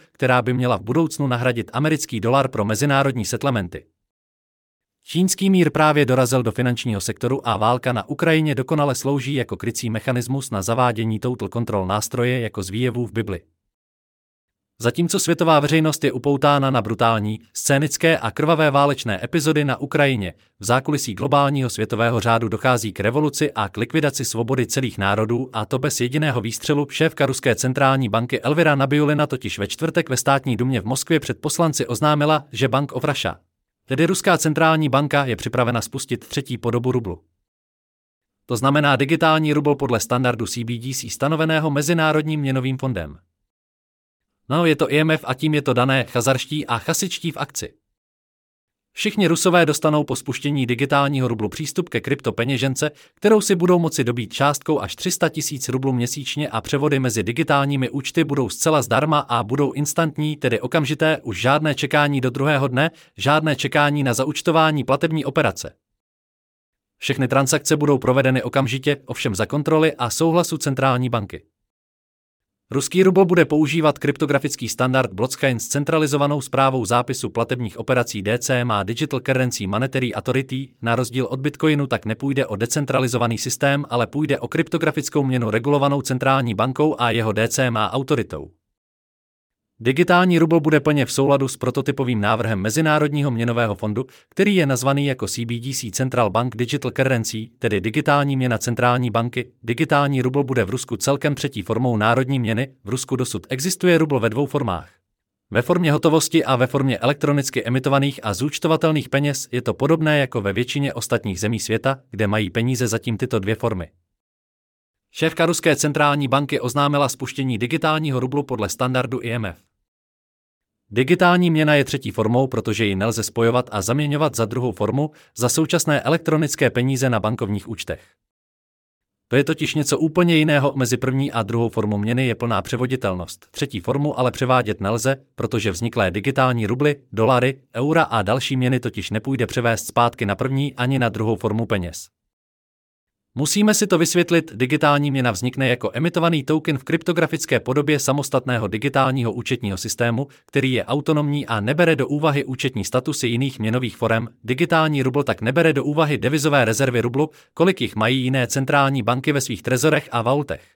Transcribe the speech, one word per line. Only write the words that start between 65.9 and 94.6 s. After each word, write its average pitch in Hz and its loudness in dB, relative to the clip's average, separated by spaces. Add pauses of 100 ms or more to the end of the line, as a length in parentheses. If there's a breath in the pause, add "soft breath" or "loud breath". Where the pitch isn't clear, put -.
Všechny 131 -2
transakce 139 2
budou 147 4
provedeny 131 2
okamžitě, 135 0
ovšem 113 -4
za 104 0
kontroly 156 2
a 120 -4
souhlasu 165 0
centrální 131 0
banky. 101 -6 (1300)
Ruský 143 2
rubl 190 6
bude 175 4
používat 151 2
kryptografický 139 -2
standard 127 0
blockchain 123 -2
s - -10
centralizovanou 143 0
správou 131 0
zápisu 120 0
platebních 113 -4
operací 120 0
D 107 0
C 127 0
M 120 -2
A 101 0
Digital 120 -4
Currency 127 -2
Monetary 123 -2
Authority, 131 -4 (120)
na 117 0
rozdíl 123 -2
od 131 -6
Bitcoinu 147 0
tak - -4
nepůjde 135 -2
o 107 -6
decentralizovaný 120 0
systém, 139 -2
ale 120 0
půjde 143 -2
o - -8
kryptografickou 156 -2
měnu 127 0
regulovanou 139 2
centrální 131 0
bankou 131 0
a 120 2
jeho 113 0
D 107 2
C 131 0
M 117 0
A 107 0
autoritou. 110 -4 (1300)
Digitální 175 4
rubl 165 4
bude 151 4
plně 147 2
v - -6
souladu 139 2
s - -8
prototypovým 127 -2
návrhem 110 0
Mezinárodního 147 0
měnového 117 0
fondu, 107 -4 (240 soft breath)
který 202 2
je 170 4